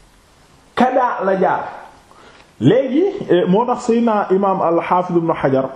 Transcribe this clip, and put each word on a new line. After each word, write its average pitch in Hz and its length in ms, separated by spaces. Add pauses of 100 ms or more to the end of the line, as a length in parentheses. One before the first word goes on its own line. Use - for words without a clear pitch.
(760)
Kada 247 500
la 190 160
jaar. 156 240 (960)
Léegi, 247 440 (260)
euh, 175 180
moo 190 160
tax 233 220
Seydina 226 440
Imaam 190 300
al-Hafiz 170 560
Ibn 165 160
Hajar 131 440